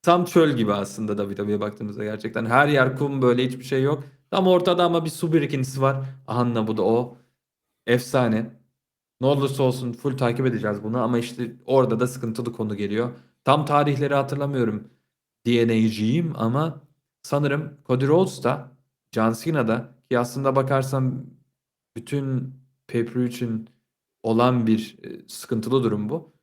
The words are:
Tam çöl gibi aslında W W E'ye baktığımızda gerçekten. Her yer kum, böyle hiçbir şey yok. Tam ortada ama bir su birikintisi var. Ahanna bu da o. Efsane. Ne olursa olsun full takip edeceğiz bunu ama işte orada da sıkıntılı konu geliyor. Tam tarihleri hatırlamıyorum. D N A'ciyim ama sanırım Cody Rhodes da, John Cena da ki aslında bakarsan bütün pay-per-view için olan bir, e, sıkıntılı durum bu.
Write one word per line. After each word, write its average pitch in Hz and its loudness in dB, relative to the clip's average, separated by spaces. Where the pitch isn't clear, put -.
Tam 175 4
çöl 160 4
gibi 107 0
aslında 104 -4
W 101 -4
W 104 -4
E'ye 104 0
baktığımızda 107 -8
gerçekten. 113 -6
Her 135 4
yer 131 2
kum, 139 -2
böyle 123 4
hiçbir - -8
şey 131 0
yok. 139 -2
Tam 185 2
ortada 180 4
ama 170 2
bir 156 -2
su 160 -4
birikintisi 135 0
var. 135 0
Ahanna 117 0
bu 110 -2
da 107 0
o. 117 0
Efsane. 117 0
Ne 127 0
olursa 139 0
olsun 127 0
full 131 -6
takip 131 0
edeceğiz 107 -2
bunu 120 -2
ama 120 0
işte 117 -8
orada 123 4
da 123 2
sıkıntılı 117 -6
konu 104 -6
geliyor. 104 -4
Tam 143 2
tarihleri 143 2
hatırlamıyorum. 135 -2
D 117 4
N 117 2
A'ciyim 113 2
ama 131 -2
sanırım - -2
Cody 131 2
Rhodes 165 2
da, 135 -2
John 113 2
Cena 131 -2
da 120 -2
ki 123 2
aslında 135 0
bakarsan 135 0
bütün 135 -4
pay-per-view 120 -2
için 113 -6
olan 117 4
bir, 110 0
e, - -16
sıkıntılı 120 -2
durum 104 -2
bu. 160 -8